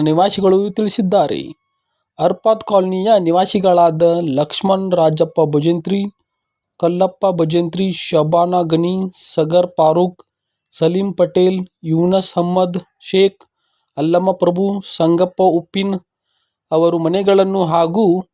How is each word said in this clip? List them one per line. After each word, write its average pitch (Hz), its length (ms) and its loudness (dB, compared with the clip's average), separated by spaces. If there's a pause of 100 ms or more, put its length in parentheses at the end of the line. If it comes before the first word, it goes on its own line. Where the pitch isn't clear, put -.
ನಿವಾಸಿಗಳು 190 680 2
ತಿಳಿಸಿದ್ದಾರೆ. 196 760 -2 (720)
ಅರ್ಪಾತ್ - 440 0
ಕಾಲನಿಯ 185 440 0 (120)
ನಿವಾಸಿಗಳಾದ 175 840 2 (200)
ಲಕ್ಷ್ಮಣ್ 180 680 -2
ರಾಜಪ್ಪ 160 500 0
ಭಜಂತ್ರಿ, 165 600 -2 (760)
ಕಲ್ಲಪ್ಪ 180 480 -2
ಭಜಂತ್ರಿ, 170 640 -2
ಶಬಾನಾ 170 680 0
ಗನಿ, 175 540 -2
ಸಗರ್ 170 520 0 (100)
ಫಾರೂಕ್, 175 460 0 (480)
ಸಲೀಂ 185 420 -2
ಪಟೇಲ್, 185 540 0 (160)
ಯೂನಸ್ 175 540 0
ಅಹ್ಮದ್ 180 400 0 (240)
ಶೇಖ್, 190 400 0 (560)
ಅಲ್ಲಮ್ಮ 175 340 0
ಪ್ರಭು, 190 520 -2 (140)
ಸಂಗಪ್ಪ 170 440 0
ಉಪ್ಪಿನ್ 190 580 -2 (720)
ಅವರು 170 280 2
ಮನೆಗಳನ್ನು 190 680 2
ಹಾಗೂ 170 580 2 (100)